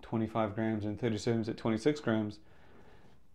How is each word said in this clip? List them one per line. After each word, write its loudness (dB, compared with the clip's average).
twenty-five 0
grams 0
and -2
thirty 2
servings 2
at -4
twenty-six 2
grams, 0